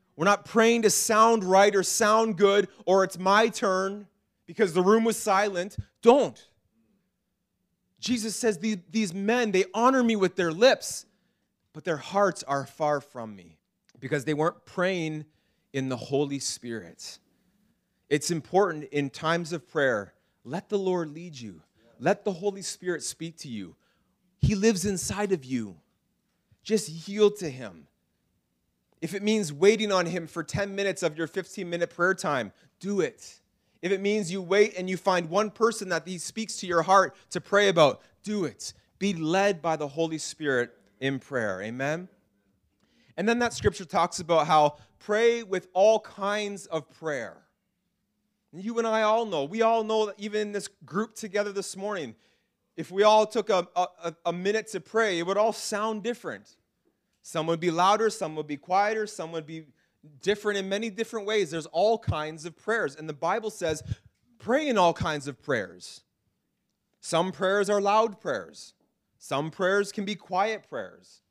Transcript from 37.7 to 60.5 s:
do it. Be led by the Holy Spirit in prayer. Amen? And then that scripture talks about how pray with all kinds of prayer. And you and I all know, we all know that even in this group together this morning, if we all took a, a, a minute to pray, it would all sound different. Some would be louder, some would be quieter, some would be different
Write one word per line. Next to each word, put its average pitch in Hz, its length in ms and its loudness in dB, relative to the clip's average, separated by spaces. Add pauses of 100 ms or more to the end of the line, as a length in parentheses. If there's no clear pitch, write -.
do 202 220 -4
it. - 280 -12 (240)
Be 196 160 0
led 170 480 0
by 160 140 0
the 147 140 -6
Holy 160 280 -4
Spirit 135 560 -2 (280)
in 135 180 -2
prayer. 107 420 -4
Amen? 139 460 -6 (1080)
And 190 100 -4
then 233 120 2
that 233 140 -2
scripture 196 320 -2
talks - 340 0
about 160 280 2
how 151 300 4 (220)
pray 233 440 2
with 202 300 -6
all 208 260 6
kinds 202 680 -6
of 156 240 -8
prayer. 131 560 -10 (1080)
And 185 140 -12
you 226 140 -2
and 226 80 2
I 220 160 2
all 220 240 2
know, 160 160 0
we 196 180 -2
all 226 220 4
know 214 240 0
that 196 100 -8
even 208 240 -4
in 208 120 -6
this 202 160 -8 (140)
group 160 300 -4
together 208 380 -4
this 190 260 -8
morning, 190 380 -8 (600)
if 165 140 -10
we 196 140 2
all 214 240 6
took 220 240 -2
a, 180 240 2
a, 170 400 -4 (100)
a 170 80 -2
minute 202 360 -2
to 190 100 -8
pray, 208 400 -2
it 170 80 -4
would 196 100 0
all 214 160 2
sound 214 480 -6
different. 175 560 -10 (640)
Some 160 240 -6
would 165 140 0
be 175 100 -2
louder, 196 400 2
some 165 260 -8
would 151 120 -8
be 147 100 -8
quieter, 208 480 -2
some 165 280 -10
would 160 120 -8
be 160 220 -14 (560)
different 208 340 -2